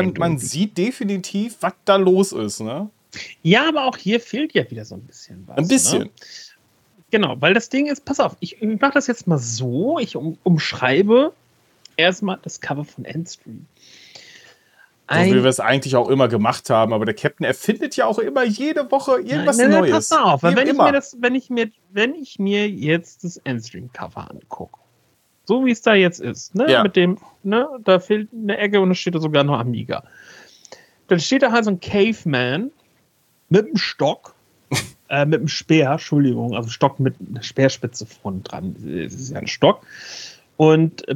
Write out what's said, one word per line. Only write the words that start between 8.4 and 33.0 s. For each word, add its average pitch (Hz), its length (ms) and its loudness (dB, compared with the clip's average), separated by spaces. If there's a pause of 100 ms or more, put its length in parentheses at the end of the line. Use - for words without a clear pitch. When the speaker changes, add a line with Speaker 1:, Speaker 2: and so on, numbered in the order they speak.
Speaker 2:
ich, - 200 -12
ich 214 200 -2
mach 277 120 2
das 285 140 0
jetzt 240 220 -4
mal 160 100 2
so, 127 640 -4
ich 214 160 -6
um-, 151 260 -8
umschreibe 185 920 2 (640)
erstmal 185 460 0
das - 180 -16
Cover 147 240 -6
von - 200 -16
Endstream. - 640 -14 (1400)
Speaker 1:
So 147 100 0
Speaker 2:
Ein 180 160 4
Speaker 1:
wie - 80 -
wir - 20 2
es 131 160 2
eigentlich 131 360 0
auch 120 120 2
immer 135 200 4
gemacht 117 420 0
haben, 113 240 4
aber 107 100 0
der 107 100 -2
Captain - 300 -4
erfindet 214 500 -2
ja 226 120 0
auch 220 120 -2
immer 254 240 -2
jede 277 480 -2
Woche 269 300 0
irgendwas 277 380 0
Speaker 2:
Nein, 262 120 6
nein, 302 120 6
nein, 226 80 4
Speaker 1:
Neues. 214 180 0
Speaker 2:
pass - 100 -8
mal 202 140 4
auf, 139 100 0
weil 170 100 4
Speaker 1:
Wie 202 40 2
Speaker 2:
wenn 262 100 4
ich 311 60 2
Speaker 1:
immer. 262 140 4
Speaker 2:
mir 285 60 4
das, 277 280 -4
wenn 247 140 0
ich 254 160 -6
mir, 233 200 -2 (220)
wenn 233 220 0
ich 302 240 -14
mir 202 300 0
jetzt 165 540 -4
das 175 220 -10
Endstream-Cover - 880 -10
angucke, - 480 -16 (640)
so 254 220 0
wie 247 60 2
es 226 100 -4
da 226 120 4
jetzt 180 260 4
ist, - 340 -10
ne, 262 180 2
Speaker 1:
Ja. 240 100 6
Speaker 2:
mit 196 140 0
dem, 180 220 2 (240)
ne, 233 260 0 (160)
da 185 160 4
fehlt 214 320 -2
eine 214 240 -4
Ecke 208 240 2
und 185 100 4
es 180 80 0
steht 175 160 -4
da 160 60 -2
sogar 147 240 2
noch 143 140 2
Amiga. 117 460 -6 (1040)
Dann 180 120 2
steht 269 220 0
da 240 100 2
halt 233 140 2
so 214 40 0
ein 180 100 -4
Caveman 190 880 -2 (800)